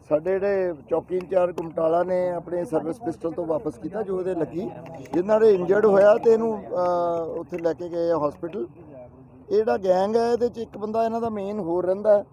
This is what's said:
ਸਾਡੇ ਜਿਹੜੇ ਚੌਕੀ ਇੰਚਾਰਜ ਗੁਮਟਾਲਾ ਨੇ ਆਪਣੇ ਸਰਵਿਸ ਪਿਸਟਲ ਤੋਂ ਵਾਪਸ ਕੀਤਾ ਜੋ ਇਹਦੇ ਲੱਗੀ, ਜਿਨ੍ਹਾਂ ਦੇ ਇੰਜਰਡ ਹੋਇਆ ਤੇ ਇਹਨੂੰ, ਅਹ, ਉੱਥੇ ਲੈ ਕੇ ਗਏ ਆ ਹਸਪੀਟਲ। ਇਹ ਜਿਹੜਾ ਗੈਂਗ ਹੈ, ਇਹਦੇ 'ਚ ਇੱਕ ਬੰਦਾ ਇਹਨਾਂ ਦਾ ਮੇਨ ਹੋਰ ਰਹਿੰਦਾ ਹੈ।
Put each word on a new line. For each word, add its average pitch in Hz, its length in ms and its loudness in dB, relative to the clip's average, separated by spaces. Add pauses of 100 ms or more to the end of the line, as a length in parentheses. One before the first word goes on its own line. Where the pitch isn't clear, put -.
ਸਾਡੇ 160 220 0
ਜਿਹੜੇ 190 440 -2 (140)
ਚੌਕੀ 165 280 -4
ਇੰਚਾਰਜ 180 400 -2
ਗੁਮਟਾਲਾ 165 460 0
ਨੇ 180 280 -2
ਆਪਣੇ 170 340 -6
ਸਰਵਿਸ 156 360 -4
ਪਿਸਟਲ 165 320 -6
ਤੋਂ 170 140 -6
ਵਾਪਸ 151 320 -4
ਕੀਤਾ 190 240 -8
ਜੋ 185 180 -4
ਇਹਦੇ 185 140 -4
ਲੱਗੀ, 160 360 -6 (420)
ਜਿਨ੍ਹਾਂ 202 280 2
ਦੇ 220 140 8
ਇੰਜਰਡ 196 320 2
ਹੋਇਆ 202 300 8
ਤੇ 226 160 4
ਇਹਨੂੰ, 220 300 0
ਅਹ, 175 760 -2
ਉੱਥੇ 175 180 -10
ਲੈ 165 140 0
ਕੇ 170 160 -8
ਗਏ 170 220 -2
ਆ 160 80 2 (100)
ਹਸਪੀਟਲ। 170 380 -6 (840)
ਇਹ 196 60 2
ਜਿਹੜਾ 214 200 2
ਗੈਂਗ 190 400 2
ਹੈ, 233 160 2
ਇਹਦੇ 233 160 0
'ਚ 220 100 -6
ਇੱਕ 220 200 -10
ਬੰਦਾ 220 260 -2
ਇਹਨਾਂ 226 160 -2
ਦਾ 233 80 -4
ਮੇਨ 208 300 -6
ਹੋਰ 175 280 -2
ਰਹਿੰਦਾ 208 320 4
ਹੈ। 196 140 -2